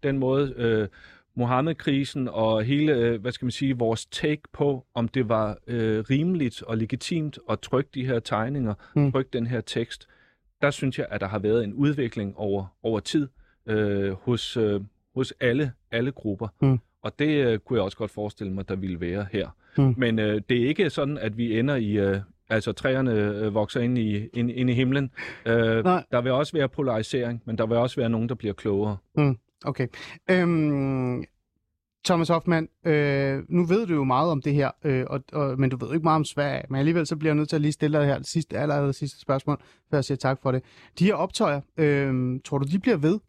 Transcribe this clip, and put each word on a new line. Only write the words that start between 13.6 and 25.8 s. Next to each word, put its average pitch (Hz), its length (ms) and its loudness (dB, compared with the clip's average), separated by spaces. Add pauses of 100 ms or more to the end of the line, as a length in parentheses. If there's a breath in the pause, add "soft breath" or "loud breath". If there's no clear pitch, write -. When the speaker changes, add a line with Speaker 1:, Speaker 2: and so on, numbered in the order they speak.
Speaker 1:
øh, 101 460 0
hos, - 440 -4
øh, 104 240 2 (340)
hos 131 260 -4
alle, 131 320 0 (200)
alle 123 200 -2
grupper. 107 360 -6 (140)
Speaker 2:
Mm. 131 160 6 (240)
Speaker 1:
Og - 160 -8
det, 147 280 2
øh, 113 120 2
kunne 123 180 -2
jeg 104 80 2
også 101 120 -6
godt 107 140 -6
forestille 104 420 -6
mig, 95 160 -6
der 95 80 -2
ville 92 240 -4
være 90 320 -4
her. 98 160 -2 (300 loud breath)
Speaker 2:
Mm. 135 180 6
Speaker 1:
Men, 117 220 2
øh, 107 300 0
det 123 140 2
er 123 60 2
ikke 156 220 0
sådan, 147 280 -4
at 107 180 -6
vi 113 220 0
ender 135 160 2
i, 113 180 -2
øh, 98 280 2 (280)
altså, 110 240 -2
træerne, 131 400 0
øh, 104 420 0
vokser 107 260 0
ind 123 180 0
i, 107 280 -2
ind, 120 240 -2
ind 127 200 0
i - 20 2
himlen. 131 380 0 (360 loud breath)
Øh, 113 380 2